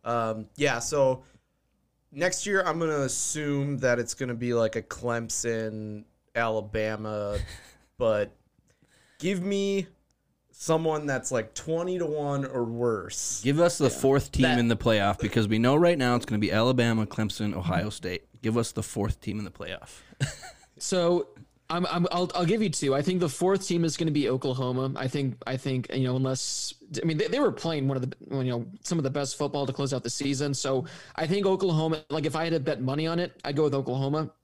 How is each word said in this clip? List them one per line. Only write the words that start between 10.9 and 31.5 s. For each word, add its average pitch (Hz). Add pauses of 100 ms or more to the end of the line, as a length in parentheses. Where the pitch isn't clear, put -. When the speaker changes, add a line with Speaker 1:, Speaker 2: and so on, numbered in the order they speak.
Speaker 1:
that's, 135
like, 113
twenty 175
to 175
one 143
or 131
worse. 117
Speaker 3:
Give 143
us 170
the 143
Speaker 2:
Yeah. 120
Speaker 3:
fourth 135
team -
Speaker 1:
That 123
Speaker 3:
in 117
the 117
playoff, 101
because 107
we 110
know 123
right 170
now 123
it's 120
gonna 107
be 104
Alabama, 113
Clemson, 104
Ohio 87
State. 90 (180)
Give 113
us 117
the 110
fourth -
team 104
in 104
the 90
playoff. - (180)
<laughs> 139 (500)
Speaker 2:
So 175 (420)
I'm, 175
I'm, 175
I'll, 180
I'll 175
give 214
you 202
two. 139
I 139
think 185
the 175
fourth 190
team 170
is 160
gonna 160
be 143
Oklahoma. 131
I 131
think, 135 (100)
I 135
think, 127
you 131
know, 127
unless, - (260)
I -
mean, 160
they, 208
they 262
were 220
playing 147
one 139
of 123
the, 127 (140)
you 131
know, 120 (160)
some 170
of 143
the 131
best 143
football 143
to 131
close 139
out 123
the 120
season. 143
So 135 (320)
I 170
think 196
Oklahoma, 160